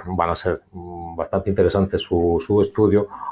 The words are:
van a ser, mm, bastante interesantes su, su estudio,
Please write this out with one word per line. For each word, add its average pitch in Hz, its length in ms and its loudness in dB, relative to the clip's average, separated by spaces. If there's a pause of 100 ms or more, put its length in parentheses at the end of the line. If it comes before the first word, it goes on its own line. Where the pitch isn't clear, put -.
van 87 260 0
a 82 40 -2
ser, - 360 -4
mm, 87 440 -14
bastante 95 360 -2
interesantes 95 500 2
su, 85 420 0
su 104 180 2
estudio, 101 460 2 (240)